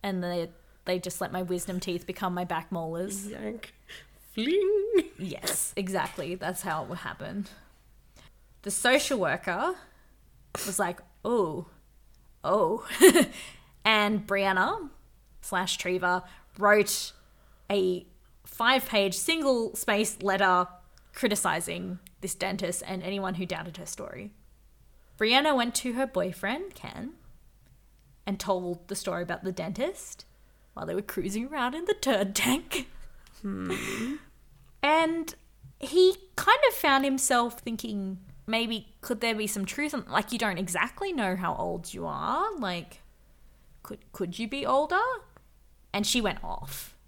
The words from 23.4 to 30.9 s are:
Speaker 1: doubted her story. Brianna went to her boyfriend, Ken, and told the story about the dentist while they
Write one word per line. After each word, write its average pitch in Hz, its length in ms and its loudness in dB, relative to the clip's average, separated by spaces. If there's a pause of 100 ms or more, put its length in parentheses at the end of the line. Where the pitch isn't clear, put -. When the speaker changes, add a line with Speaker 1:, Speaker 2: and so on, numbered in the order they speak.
Speaker 1:
doubted 165 300 -8
her 175 100 -14
story. - 460 -12 (840)
Brianna 269 380 4
went 240 220 2
to 254 160 -4
her 254 120 0
boyfriend, 247 680 -4
Ken, - 380 -12 (1120)
and 196 140 -4
told 180 480 -2
the 196 80 -6
story 175 260 -4
about 175 220 -8
the 185 80 -4
dentist 180 720 -6 (500)
while - 100 -10
they 165 120 -4